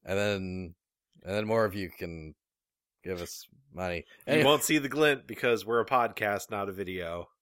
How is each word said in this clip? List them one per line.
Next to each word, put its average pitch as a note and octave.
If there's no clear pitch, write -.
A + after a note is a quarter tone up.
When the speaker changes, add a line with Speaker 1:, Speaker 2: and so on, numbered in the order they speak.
Speaker 1:
And F#2+
then, F#2
and F#2+
then G#2+
more A2+
of G2
you F#2+
can D#2+
give F2+
us -
money. F2
Speaker 2:
You C3+
Speaker 1:
Anyway. D3+
Speaker 2:
won't C#3+
see D#3
the C#3
glint C#3+
because A2+
we're A#2
a G#2+
podcast, A2
not G2+
a -
video. F2+